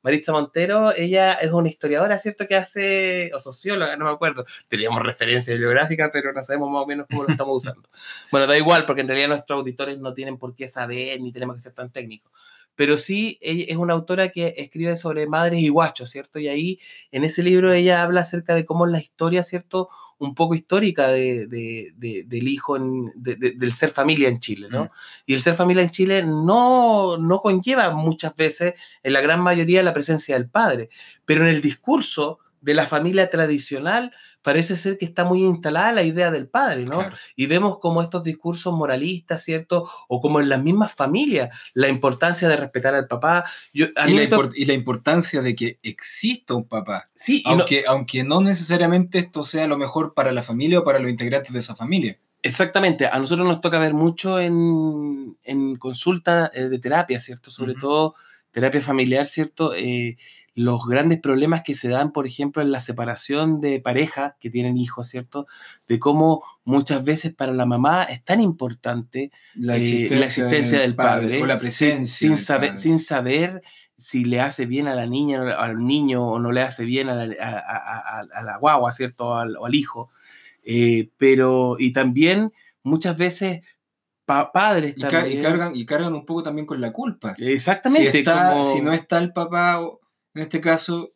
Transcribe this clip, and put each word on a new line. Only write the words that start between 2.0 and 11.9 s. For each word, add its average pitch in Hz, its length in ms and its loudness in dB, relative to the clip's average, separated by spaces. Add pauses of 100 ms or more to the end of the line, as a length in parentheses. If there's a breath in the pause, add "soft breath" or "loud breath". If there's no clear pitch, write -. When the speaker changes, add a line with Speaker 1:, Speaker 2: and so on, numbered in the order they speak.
Speaker 1:
¿cierto? 208 280 -8
Que 196 80 -2
hace, 190 800 -2
o 180 40 -6
socióloga, 156 580 -6
no 147 80 -6
me 151 80 0
acuerdo. 151 320 -4 (240 loud breath)
Teníamos 113 340 -2
referencia 120 500 -2
bibliográfica, 143 600 0
pero 139 200 -4
no 139 100 -8
sabemos 143 280 -4
más 143 140 -2
o - 20 -12
menos 143 240 -8
cómo 143 140 -4
lo 139 60 -4
estamos 135 260 -2
Speaker 2:
<laughs> 127 100 -4
Speaker 1:
usando. - 160 -14 (480 loud breath)
Bueno, 135 160 4
da 143 100 4
igual, 156 300 4
porque 139 160 -2
en 131 60 -4
realidad 139 200 2
nuestros 143 300 -4
auditores 139 400 -8
no 131 160 -10
tienen 135 240 -10
por 127 160 -14
qué 131 140 -14
saber, 127 520 -8
ni 123 120 -10
tenemos 123 240 -10
que 120 60 -18
ser 123 100 -20
tan 127 180 -14